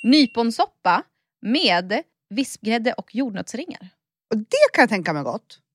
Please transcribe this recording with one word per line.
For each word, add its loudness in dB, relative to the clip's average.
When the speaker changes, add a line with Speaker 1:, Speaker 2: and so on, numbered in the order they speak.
Speaker 1:
Nyponsoppa 2
med 0
vispgrädde -4
och -12
jordnötsringar. -8
Speaker 2:
Och -2
det 4
kan 4
jag 6
tänka -2
mig -4
gott. -8